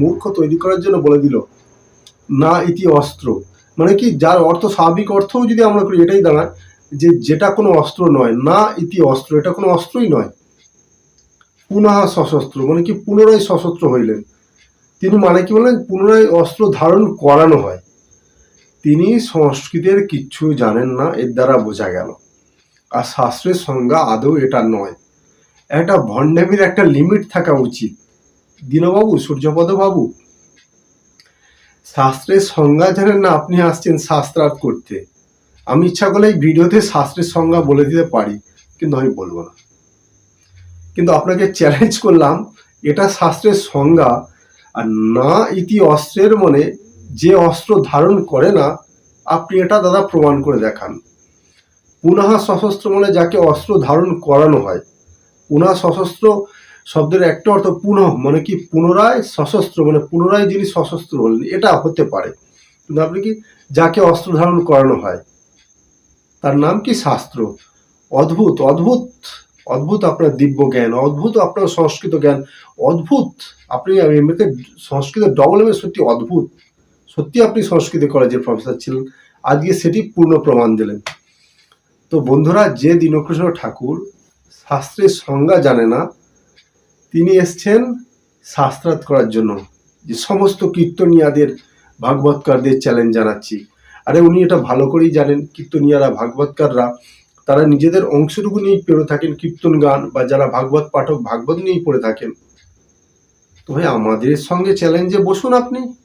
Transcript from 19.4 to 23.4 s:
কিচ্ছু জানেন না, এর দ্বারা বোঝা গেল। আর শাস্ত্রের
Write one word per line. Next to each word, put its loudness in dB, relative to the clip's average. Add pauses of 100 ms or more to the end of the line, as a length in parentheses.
কিচ্ছু -8 (100)
জানেন -2
না, -4 (100)
এর -6
দ্বারা 2
বোঝা -6
গেল। -8 (800)
আর -4
শাস্ত্রের -4